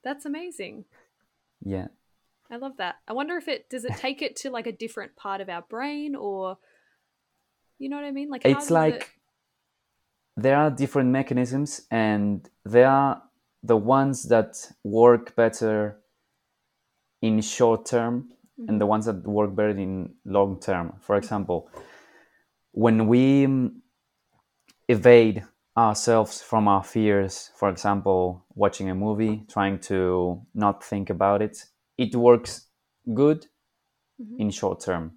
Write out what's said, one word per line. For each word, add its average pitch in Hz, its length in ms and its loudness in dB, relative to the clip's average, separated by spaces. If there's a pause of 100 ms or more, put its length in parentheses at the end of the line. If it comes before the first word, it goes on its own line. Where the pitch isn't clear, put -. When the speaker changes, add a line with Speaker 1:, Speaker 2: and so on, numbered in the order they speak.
Speaker 1:
that's 285 220 -10
amazing. 302 600 -12 (760)
Speaker 2:
Yeah. 95 240 -8 (640)
Speaker 1:
I 240 60 -14
love 269 220 -12
that. 180 180 -6 (100)
I 214 60 -10
wonder 294 240 -6
if 311 100 -8
it, - 240 -8
does 240 140 -10
it 214 80 -8
Speaker 2:
<laughs> 208 40 -8
Speaker 1:
take 277 260 -6
it - 140 -8
to, 277 140 -10
like, 233 160 -10
a 226 60 -8
different 226 420 -14
part 196 260 -10
of 196 80 -10
our 175 140 -10
brain, 294 540 -8
or, 190 420 -8 (1200)
you 269 100 -12
know 285 80 -10
what 294 80 -12
I 285 60 -10
mean? 277 180 -10
Like, 269 140 -12
how 262 80 6
Speaker 2:
It's 277 160 2
Speaker 1:
does - 40 -6
it 165 40 2
Speaker 2:
like 160 360 0 (1300)
there 135 140 4
are 151 140 2
different 131 400 0
mechanisms, 131 600 -2 (200)
and 104 580 0 (160)
there 120 240 6
are 135 340 2 (400)
the 113 140 2
ones 131 400 2 (120)
that 110 240 2 (320)
work 117 520 6
better 110 640 0 (1200)
in 110 220 0
short 113 440 0
term 117 280 -2 (540)
and 107 120 0
the 104 40 2
Speaker 1:
Mm-hmm. 104 100 0
Speaker 2:
ones 107 120 -2
that 95 200 -6
work 104 280 -2
better 107 240 0
in 95 360 -8 (100)
long 98 360 -2
term. 87 260 -4 (140)
For - 160 -2
Speaker 1:
Mm-hmm. 98 80 0
Speaker 2:
example, 92 340 -4 (1120)
when 110 360 2
we, 135 380 4
mm, 131 240 -2 (1160)
evade 113 560 6 (320)
ourselves 110 680 0
from 110 260 0
our 98 140 4
fears, 101 720 -2
for 101 140 0
example, 92 760 -2 (100)
watching 98 360 -2
a 92 40 -6
movie, 107 540 -2
trying 98 300 -2
to 92 640 -2 (140)
not 104 300 0
think 98 260 -8
about 101 320 0
it, 107 220 -10 (340)
it 123 160 -4
works 120 520 2 (480)
good 147 320 2 (760)
Speaker 1:
Mm-hmm. 226 220 -14
Speaker 2:
in 104 80 -2
short 95 300 -4
term. 85 360 -6